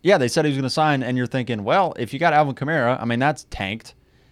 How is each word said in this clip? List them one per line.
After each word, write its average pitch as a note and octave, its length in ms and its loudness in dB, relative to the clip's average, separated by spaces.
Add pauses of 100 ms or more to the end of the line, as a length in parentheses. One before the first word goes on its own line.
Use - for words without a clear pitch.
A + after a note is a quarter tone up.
Yeah, F#3 160 4
they B2 100 2
said D3+ 160 0
he D3+ 60 2
was C3+ 80 -2
gonna C3+ 100 -2
sign, D3+ 340 0
and B2 140 -2
you're B2 120 -2
thinking, A#2 360 -4
"Well, E3 320 0
if - 160 -6
you C#3 60 -8
got E3 140 2
Alvin D3 240 4
Kamara, C3+ 440 0
I A2+ 40 -8
mean, A#2+ 160 -2
that's C#3 300 0
tanked." G2+ 440 -8 (380)